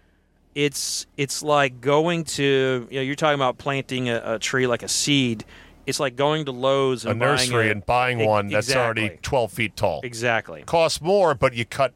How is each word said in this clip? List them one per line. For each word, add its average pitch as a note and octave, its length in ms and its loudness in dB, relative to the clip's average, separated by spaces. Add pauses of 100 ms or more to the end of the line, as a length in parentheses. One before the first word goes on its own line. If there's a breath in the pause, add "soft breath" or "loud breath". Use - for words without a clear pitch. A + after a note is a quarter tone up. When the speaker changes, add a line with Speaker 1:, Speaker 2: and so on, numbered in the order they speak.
(540 soft breath)
Speaker 1:
it's, - 520 -4 (100)
it's C#3+ 260 -4
like C#3 380 2
going D#3 440 2
to, C3 680 0
you C3+ 60 -8
know, C3+ 60 -4
you're C3+ 140 -4
talking D3+ 180 2
about C3 240 0
planting C3 500 -4
a, A2+ 260 -2
a G#2+ 40 -4
tree B2+ 280 0
like A#2 160 0
a G2+ 60 -12
seed. B2 560 0 (420 loud breath)
It's C3 140 -4
like B2+ 160 -2
going D3 300 0
to C3+ 60 -8
Lowe's C3 520 0
Speaker 2:
A A2+ 60 -4
Speaker 1:
and G#2+ 100 -2
buying C3 120 2
Speaker 2:
nursery B2 360 2
Speaker 1:
a G#2 40 2
Speaker 2:
and G2+ 120 -4
buying B2 360 0
Speaker 1:
e-, G#2+ 60 2
Speaker 2:
one G#2 220 2
that's G#2+ 260 0
already A2+ 320 0
Speaker 1:
exactly. - 160 -8
Speaker 2:
twelve A#2+ 300 0
feet A2 240 -4
tall. E2+ 280 0
Speaker 1:
Exactly. A#2 580 -2
Speaker 2:
Costs E3 400 0
more, F3 320 4
but C3 200 2
you A#2 100 -2
cut - 320 0